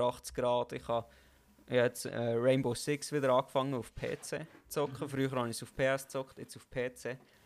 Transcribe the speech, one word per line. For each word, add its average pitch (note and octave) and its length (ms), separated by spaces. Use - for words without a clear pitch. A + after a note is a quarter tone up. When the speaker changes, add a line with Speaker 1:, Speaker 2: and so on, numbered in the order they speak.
Speaker 1:
achtzig - 280
Grad. B2 360
Ich B2+ 160
habe, A#2 180
ich B2+ 80
habe B2 80
jetzt, B2 220
äh, A#2 320
Rainbow B2+ 360
Six - 380
wieder C#3 220
angefangen C3+ 420
auf A2+ 180
P - 280
C - 180
zu D#3+ 80
zocken. C3 180
Speaker 2:
Mhm. C3+ 40
Speaker 1:
Früher C3+ 220
habe A#2+ 180
ich A2+ 80
es - 60
auf - 120
P C3+ 100
S C3+ 200
gezockt, - 340
jetzt - 160
auf - 140
P B2+ 240
C. B2 240